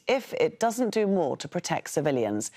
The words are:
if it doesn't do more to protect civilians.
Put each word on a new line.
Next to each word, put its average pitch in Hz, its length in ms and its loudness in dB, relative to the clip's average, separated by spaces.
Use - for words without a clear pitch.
if - 260 0
it - 260 0
doesn't 233 300 0
do 214 160 2
more 170 320 2
to - 100 -10
protect - 440 -4
civilians. 120 640 0